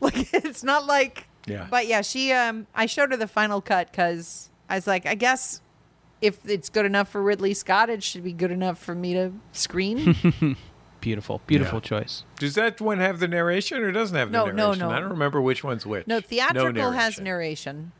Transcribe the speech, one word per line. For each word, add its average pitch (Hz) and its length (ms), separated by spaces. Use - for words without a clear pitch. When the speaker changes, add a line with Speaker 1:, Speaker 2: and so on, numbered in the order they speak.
Speaker 1:
Like, - 320
it's 311 300
not 285 220
like, 277 420
Speaker 2:
Yeah. 175 240
Speaker 1:
but 240 160
yeah, 220 140
she, 262 320
um, 226 420
I 226 120
showed 277 260
her 254 40
the 220 120
final 208 320
cut 185 320
'cause 170 580
I 190 80
was 185 120
like, 185 180
"I - 80
guess 247 460
if 208 240
it's 202 260
good 214 160
enough 196 220
for 202 140
Ridley 196 320
Scott, 202 340
it 214 140
should 180 220
be 180 80
good 175 180
enough 180 300
for 175 160
me 180 180
to 185 180
screen." 185 1040
Speaker 3:
<laughs> - 260
Beautiful, 107 460
beautiful 87 320
Speaker 2:
Yeah. - 100
Speaker 3:
choice. - 240
Speaker 2:
Does 143 160
that 220 240
one 214 180
have 185 220
the 180 80
narration 175 560
or 196 80
doesn't 196 240
have 123 160
the 233 60
Speaker 1:
No, 214 80
no, 202 60
Speaker 2:
narration? 190 220
Speaker 1:
no. - 60
Speaker 2:
I 127 60
don't 190 100
remember 147 300
which 127 220
one's 123 240
which. 104 220
Speaker 1:
No, 226 120
theatrical 254 520
Speaker 2:
No 226 180
Speaker 1:
has 226 300
Speaker 2:
narration. 196 40
Speaker 1:
narration. 160 760